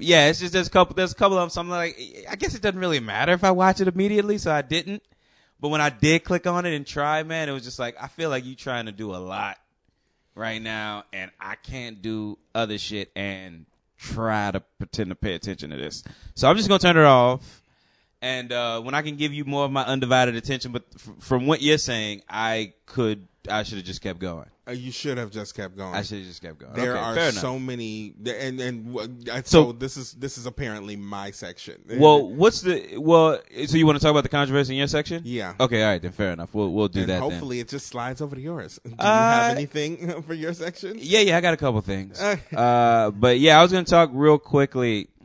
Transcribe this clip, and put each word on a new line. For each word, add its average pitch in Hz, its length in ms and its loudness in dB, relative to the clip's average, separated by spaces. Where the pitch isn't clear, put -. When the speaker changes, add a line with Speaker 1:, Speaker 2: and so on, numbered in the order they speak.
Speaker 1:
yeah, 156 260 6
it's 165 120 0
just, 180 120 -6
there's 180 140 0
a - 40 -12
couple, 180 240 4
there's 185 180 -2
a - 40 -14
couple 196 220 2
of 175 60 2
them, 170 40 -4
so 170 140 -8
I'm 175 80 -10
like, 170 280 -6
I - 80 -10
guess - 180 -4
it 220 60 -10
doesn't 190 200 -2
really 170 200 -2
matter 117 320 -2
if 180 120 2
I 190 60 6
watch 185 300 2
it 190 80 2
immediately, 202 480 0
so 175 160 -2
I 147 80 0
didn't. 165 420 -4
But 147 120 -4
when 156 100 0
I 147 80 2
did 147 340 4
click 180 240 -2
on 175 200 -2
it 170 100 -2
and 139 100 -10
try, 151 360 -2
man, 160 260 -6
it 139 40 -6
was 131 120 -10
just 123 140 -14
like, 120 200 -8
I 127 100 -12
feel 165 200 -6
like 127 160 -4
you 131 100 -14
trying 123 320 -8
to 110 60 -12
do 101 220 -10
a - 20 -8
lot 95 400 -8
right 110 260 -8
now, 107 520 -8
and 95 180 -12
I 98 140 -12
can't 117 480 -14
do 107 340 -8
other 107 200 -2
shit 101 380 -10
and 95 520 -10
try 107 540 -4
to 92 100 -4
pretend 101 320 -6
to 92 40 -8
pay 98 200 -6
attention 82 360 -10
to 73 60 -12
this. 69 260 -12
So 135 160 4
I'm 185 60 6
just 208 120 -2
gonna 196 120 4
turn 175 160 6
it 156 80 10
off, 127 580 4
and, 123 320 -6
uh, 117 280 -2
when 127 140 -6
I 151 80 0
can 151 140 -8
give 147 160 -2
you 147 120 -8
more 143 200 -2
of 139 60 -2
my 135 140 -2
undivided 127 500 2
attention, 123 380 -6
but 117 100 -8
f-, - 160 -20
from 127 260 0
what 147 160 2
you're 147 160 4
saying, 107 500 -6
I 110 440 -4
could, 110 420 -4
I 107 140 -2
should 104 160 -12
have 90 80 -12
just 92 140 -12
kept 92 180 -10
going. 87 280 -10
Speaker 2:
Uh, 123 60 -12
you 127 180 -10
should 127 280 -6
have 113 120 -8
just 104 240 -12
kept 95 220 -12
going. 95 180 -10
Speaker 1:
I 101 60 -4
should 101 200 -10
have 92 60 -14
just 87 140 -20
kept 82 180 -18
going. 64 140 -20
Speaker 2:
There 123 200 -4
Speaker 1:
Okay, 127 100 -4
Speaker 2:
are 113 120 -4
Speaker 1:
fair 165 140 0
enough. 110 140 -2
Speaker 2:
so 131 160 -6
many, 113 560 -10
th-, 120 160 -6
and, 131 180 -8
and 123 360 -8
w-, 120 240 -8
I, 123 120 -6
Speaker 1:
So 156 240 8
Speaker 2:
so 120 60 -6
this 127 260 -10
is, 127 160 -14
this 127 240 -10
is 120 80 -14
apparently 107 500 -10
my 101 360 -10
section. - 500 -16
Speaker 1:
Well, 147 320 8
what's 180 320 2
the, 175 340 -4
well, 160 440 6
so 147 100 0
you 160 80 6
wanna 151 140 6
talk 151 140 4
about 147 100 4
the - 80 -6
controversy 139 420 0
in 135 60 -4
your 143 80 0
section? 151 400 -4
Speaker 2:
Yeah. 110 340 -6
Speaker 1:
Okay, 120 220 2
all 107 80 4
right, 90 100 0
then 87 120 -8
fair 98 200 -4
enough. 85 220 -10
We'll, 104 180 0
we'll 104 160 0
do 90 120 -2
Speaker 2:
And 92 100 0
Speaker 1:
that 92 100 -2
then. - 100 -4
Speaker 2:
hopefully 123 300 -6
it 117 80 -10
just 139 200 -12
slides 127 340 -8
over 139 120 -8
to 131 60 -12
yours. 151 420 -12
Do 127 100 -16
you 117 60 -16
Speaker 1:
Uh, - 60 -2
Speaker 2:
have 233 500 4
anything 156 680 -6
<laughs> - 0 -
for 151 100 -12
your 165 220 -6
section? 175 440 -10
Speaker 1:
Yeah, 190 220 2
yeah, 190 160 6
I 175 60 2
got 175 100 2
a 156 60 -2
couple 120 240 0
things. 98 360 -8
Speaker 2:
Okay. 185 380 -4
Speaker 1:
Uh, 117 540 4
but 123 300 4
yeah, 151 180 10
I 165 40 12
was 175 80 6
gonna 180 140 0
talk 170 300 6
real 147 240 6
quickly 127 720 0